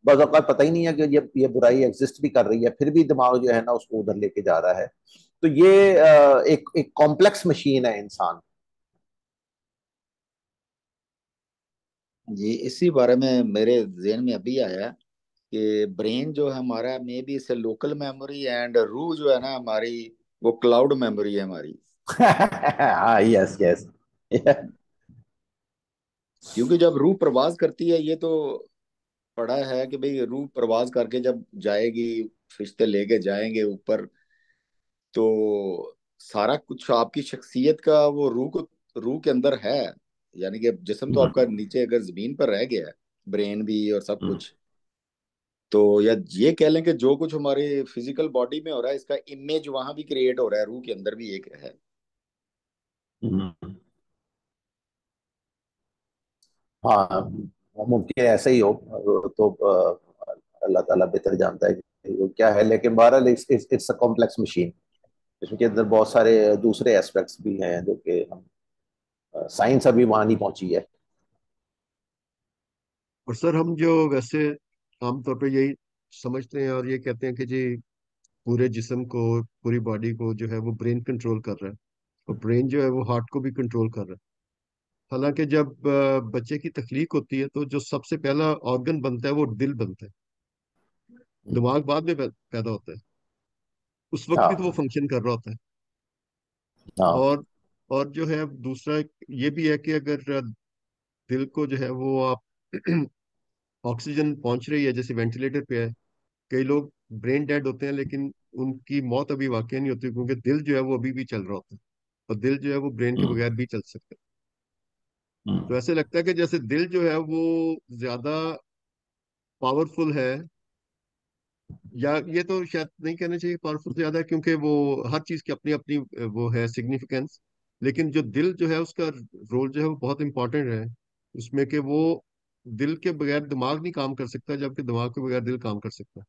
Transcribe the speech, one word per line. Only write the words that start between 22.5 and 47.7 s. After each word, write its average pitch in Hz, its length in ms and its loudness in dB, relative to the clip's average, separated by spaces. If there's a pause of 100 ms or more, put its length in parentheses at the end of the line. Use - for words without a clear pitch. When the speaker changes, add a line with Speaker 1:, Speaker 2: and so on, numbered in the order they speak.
Speaker 1:
हाँ, 107 420 4
यस, 101 400 4
यस। 87 260 2 (2750)
Speaker 2:
क्योंकि 156 240 2
जब 165 180 6
रूह 160 180 4
प्रवास 156 420 2
करती 165 340 -2
है, 165 120 2
ये 160 140 -2
तो 156 420 -4 (800)
पढ़ा 117 200 -2
है 131 300 -4
कि 131 100 -8
भाई 135 240 -4
रूह 131 260 -4
प्रवास 117 440 0
करके 120 300 -2
जब 123 240 -2 (100)
जाएगी, 113 680 -2
फरिश्ते - 600 -4
लेके 104 320 2
जाएंगे 104 440 -2
ऊपर, 104 440 -4 (1080)
तो 107 840 0 (220)
सारा 110 380 -2
कुछ - 340 -10
आपकी 120 320 0
शख्सियत 139 580 -2
का 151 260 4
वो 143 220 0
रूह 127 220 -2
को, - 180 -6 (280)
रूह 123 240 -4
के 156 100 0
अंदर 131 240 2
है। 110 400 -4 (420)
यानी 98 220 -8
कि 117 140 2
जिस्म - 420 -6
तो 139 60 4
Speaker 1:
हम्म। 123 80 6
Speaker 2:
आपका 127 160 2
नीचे 104 420 -2
अगर 117 120 0
जमीन 101 360 -8
पर 139 140 -2
रह 104 160 -2
गया 104 220 -4
है, - 60 -16 (360)
ब्रेन 104 340 -4
भी 107 300 -2
और 101 80 0
सब 101 220 -8
Speaker 1:
हम्म। 98 100 -4
Speaker 2:
कुछ, - 220 -10 (1160)
तो 104 280 6
या 113 160 4 (120)
ये 123 240 2
कह 160 160 4
लें 160 140 2
कि 165 100 2
जो 131 240 2
कुछ 156 180 -6
हमारे 143 480 -2